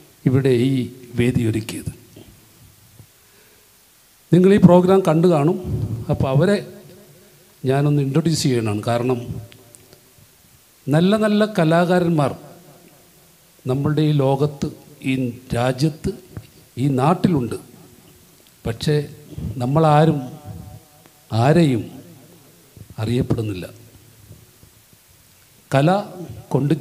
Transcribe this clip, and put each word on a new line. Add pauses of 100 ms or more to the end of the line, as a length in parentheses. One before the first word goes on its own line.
(300)
ഇവിടെ (160)
ഈ (460)
വേദിയൊരുക്കിയത്. (2500)
നിങ്ങൾ
ഈ
പ്രോഗ്രാം
കണ്ടു
കാണും. (520)
അപ്പോൾ
അവരെ (1080)
ഞാനൊന്ന്
ഇൻട്രൊഡ്യൂസ്
ചെയ്യണം. (100)
കാരണം, (1700)
നല്ല (140)
നല്ല (180)
കലാകാരന്മാർ (1400)
നമ്മളുടെ
ഈ (100)
ലോകത്ത്, (420)
ഈ (420)
രാജ്യത്ത്, (680)
ഈ
നാട്ടിലുണ്ട്. (1080)
പക്ഷേ, (640)
നമ്മളാരും (1160)
ആരെയും (1160)
അറിയപ്പെടുന്നില്ല. (2000)
കല (600)
കൊണ്ട്